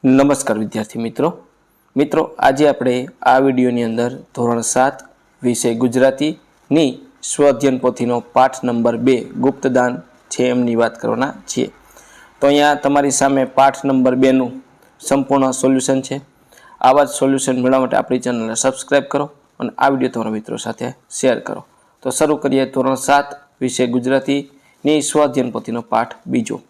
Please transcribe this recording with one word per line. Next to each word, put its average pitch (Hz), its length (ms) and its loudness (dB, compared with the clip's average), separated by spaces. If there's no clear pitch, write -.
નમસ્કાર 135 520 2
વિદ્યાર્થી 110 420 -8
મિત્રો. 117 380 -4
મિત્રો, 147 420 0
આજે 135 300 4
આપણે 127 380 -2
આ 131 180 4
વીડિયોની 127 440 2
અંદર 117 340 -2
ધોરણ 117 260 0
સાત 131 420 0
વિષય 120 320 0
ગુજરાતીની 131 1200 0
સ્વઅધ્યયન 135 540 2
પોથીનો 123 420 -2
પાઠ 127 440 0
નંબર 117 340 0
બે 123 240 2
ગુપ્તદાન 127 800 -2
છે - 140 -4
એમની 123 320 0
વાત 113 240 0
કરવાના 117 340 -4
છીએ. - 240 -4
તો 139 60 4
અહીંયા 147 280 4
તમારી 143 360 0
સામે 135 340 2
પાઠ 135 400 0
નંબર 127 300 2
બેનું 131 480 0
સંપૂર્ણ 135 520 0
સોલ્યુશન 131 500 0
છે. 135 200 -8
આવા 135 220 6
જ 139 40 0
સોલ્યુશન 135 540 0
મેળવવા 131 180 2
માટે 127 180 0
આપણી 127 220 -2
ચેનલને 113 360 -4
સબસ્ક્રાઇબ 135 480 -2
કરો 143 260 -4
અને 120 180 -6
આ 139 120 2
વીડિયો 131 220 -2
તમારા 110 200 -6
મિત્રો 110 260 -8
સાથે 120 360 -10
શેર 123 300 -2
કરો. - 260 -12
તો - 80 -6
શરૂ 151 260 0
કરીએ 135 300 0
ધોરણ 131 300 -2
સાત 143 300 0
વિષય 127 260 -2
ગુજરાતીની 135 1120 -2
સ્વઅધ્યયન 131 500 0
પોથીનો 117 300 -8
પાઠ 117 340 -2
બીજો. 117 420 -4